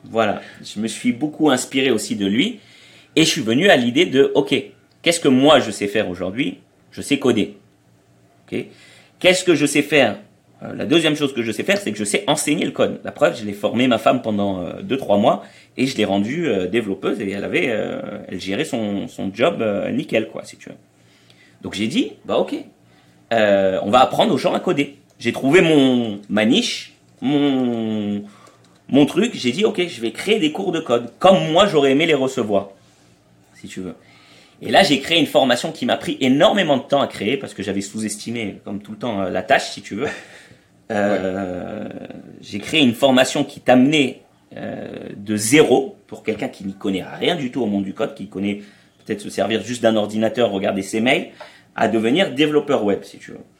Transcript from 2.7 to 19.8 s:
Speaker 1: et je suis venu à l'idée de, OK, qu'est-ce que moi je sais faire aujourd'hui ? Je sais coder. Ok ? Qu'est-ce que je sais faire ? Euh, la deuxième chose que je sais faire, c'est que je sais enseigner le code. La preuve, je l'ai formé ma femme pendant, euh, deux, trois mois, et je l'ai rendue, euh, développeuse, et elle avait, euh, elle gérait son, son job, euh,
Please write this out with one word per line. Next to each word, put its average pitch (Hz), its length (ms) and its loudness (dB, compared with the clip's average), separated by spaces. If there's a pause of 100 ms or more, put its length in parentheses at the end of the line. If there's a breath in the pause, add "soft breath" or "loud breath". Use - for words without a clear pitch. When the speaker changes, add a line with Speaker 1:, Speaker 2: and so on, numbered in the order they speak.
Speaker 1:
et 156 80 4
je 156 60 2
suis - 120 -4
venu 127 280 2
à 165 60 8
l'idée 123 300 2
de, 135 280 4
OK, 143 200 2 (480)
qu'est-ce 165 180 0
que 147 80 2
moi 135 320 6
je 110 100 -4
sais 101 160 -4
faire 98 220 0
aujourd'hui ? 92 500 -6 (320)
Je 101 100 -16
sais 135 180 -2
coder. 113 380 0 (960)
Ok ? 107 140 -6 (560 loud breath)
Qu'est-ce 180 240 2
que 175 100 6
je 143 100 4
sais 143 180 2
faire ? 127 340 2 (460)
Euh, 110 120 -12
la 104 120 -6
deuxième 156 280 2
chose 147 180 -2
que 117 100 -4
je 113 100 -2
sais 110 100 -6
faire, 196 160 0
c'est 107 140 -4
que 104 60 -10
je 107 60 -4
sais - 220 -2
enseigner 151 380 0
le - 80 -4
code. - 320 -2
La - 80 -10
preuve, 170 260 0
je 107 60 -12
l'ai 104 80 -8
formé 113 340 0
ma 113 120 2
femme 123 240 2
pendant, 101 380 -2
euh, 87 220 -10
deux, 110 160 -2
trois 101 200 2
mois, 143 260 2 (320 loud breath)
et 127 100 0
je 131 100 -6
l'ai 107 80 2
rendue, 110 440 -2
euh, 92 180 0
développeuse, 104 540 -2
et 98 100 -4
elle 98 140 -8
avait, 139 240 -2
euh, 98 320 -4 (280)
elle 90 120 -10
gérait 95 240 -4
son, 104 440 -4
son 98 240 -8
job, 117 300 0
euh, 98 280 -2